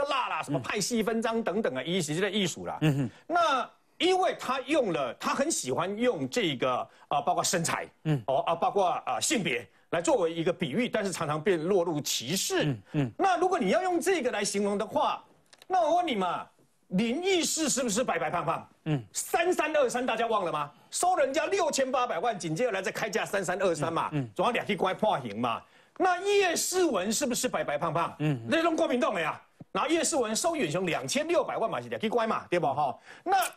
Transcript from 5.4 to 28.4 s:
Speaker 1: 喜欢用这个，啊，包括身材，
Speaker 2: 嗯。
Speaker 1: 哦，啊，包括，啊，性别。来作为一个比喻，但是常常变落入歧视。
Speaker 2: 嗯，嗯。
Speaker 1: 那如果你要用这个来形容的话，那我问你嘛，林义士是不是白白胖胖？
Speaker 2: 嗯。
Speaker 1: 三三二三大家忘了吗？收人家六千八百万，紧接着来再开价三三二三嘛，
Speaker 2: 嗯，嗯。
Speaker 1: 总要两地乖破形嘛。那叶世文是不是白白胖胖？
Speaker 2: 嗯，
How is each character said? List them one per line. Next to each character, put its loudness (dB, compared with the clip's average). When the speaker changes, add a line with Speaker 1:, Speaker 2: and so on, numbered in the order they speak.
Speaker 1:
喜 -2
欢 -2
用 0
这 0
个， 0
啊， 0
包 0
括 0
身 0
材， -4
Speaker 2:
嗯。 0
Speaker 1:
哦， 2
啊， 2
包 0
括， 2
啊， -2
性 0
别。 -2
来 0
作 4
为 2
一 -2
个 2
比 -4
喻， 0
但 0
是 -2
常 -4
常 -2
变 2
落 4
入 -2
歧 -4
视。 0
Speaker 2:
嗯， -2
嗯。 0
Speaker 1:
那 2
如 2
果 0
你 0
要 4
用 0
这 2
个 0
来 -2
形 -2
容 0
的 -2
话， 0
那 2
我 4
问 2
你 0
嘛， -2
林 0
义 2
士 -2
是 0
不 0
是 0
白 0
白 -2
胖 -2
胖？ -4
Speaker 2:
嗯。 0
Speaker 1:
三 0
三 0
二 4
三 -2
大 -2
家 0
忘 0
了 -2
吗？ -2
收 2
人 4
家 2
六 2
千 0
八 2
百 -2
万， 0
紧 -4
接 0
着 0
来 -2
再 -4
开 -4
价 -2
三 -2
三 -2
二 2
三 -2
嘛， -2
Speaker 2:
嗯， -2
嗯。 -6
Speaker 1:
总 0
要 2
两 -2
地 -2
乖 0
破 2
形 -8
嘛。 -2
那 2
叶 4
世 0
文 0
是 -2
不 0
是 -2
白 -2
白 -2
胖 -2
胖？ -2
Speaker 2:
嗯， 2